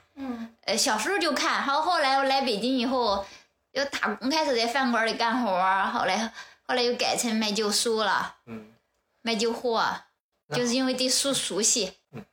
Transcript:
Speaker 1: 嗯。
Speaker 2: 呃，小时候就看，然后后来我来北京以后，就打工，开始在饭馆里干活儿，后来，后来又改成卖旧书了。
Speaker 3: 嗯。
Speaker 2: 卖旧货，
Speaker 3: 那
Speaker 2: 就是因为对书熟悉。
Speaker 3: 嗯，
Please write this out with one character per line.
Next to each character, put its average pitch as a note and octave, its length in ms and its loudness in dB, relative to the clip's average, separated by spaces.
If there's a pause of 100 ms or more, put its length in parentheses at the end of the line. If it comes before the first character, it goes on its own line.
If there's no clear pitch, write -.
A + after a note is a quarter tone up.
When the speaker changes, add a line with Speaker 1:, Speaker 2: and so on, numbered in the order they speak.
(140)
Speaker 1:
嗯。 A#3+ 340 -8 (160)
Speaker 2:
呃， G#3 120 0
小 A3 200 2
时 C#4+ 140 -2
候 G4 80 0
就 D#4 140 0
看， C4+ 220 0
然 G3+ 100 -2
后 C#4 180 0
后 F4 160 2
来 C4+ 200 2
我 C#4 40 2
来 C4+ 200 2
北 A3+ 180 0
京 B3+ 180 0
以 A#3 80 0
后， A3+ 400 0 (460)
就 C#4 140 -2
打 G#3+ 280 -2
工， A3 160 -4
开 D#4+ 140 2
始 C#4+ 100 0
在 A3+ 100 2
饭 B3 280 0
馆 A3+ 120 2
里 A3 100 0
干 A#3 280 0
活 G#3+ 80 0
儿， F#3+ 360 2
后 A3+ 180 0
来， G#3+ 280 0 (360)
后 B3 80 0
来 B3 60 2
又 A#3+ 120 2
改 - 220 0
成 A#3 180 -2
卖 A3 160 0
旧 G#3 180 0
书 A3 320 0
了。 E3+ 360 0 (100)
Speaker 3:
嗯。 G#2+ 220 -14 (540)
Speaker 2:
卖 A3+ 120 0
旧 A3+ 180 0
货， A#3 320 0 (640)
Speaker 3:
那 D3 100 -6
Speaker 2:
就 B3 80 0
是 A#3 100 0
因 C4 120 0
为 B3+ 80 0
对 B3+ 140 -2
书 C4+ 260 0
熟 F#3+ 260 -2
悉。 G#3 340 0 (180)
Speaker 3:
嗯， A2+ 100 -14 (100)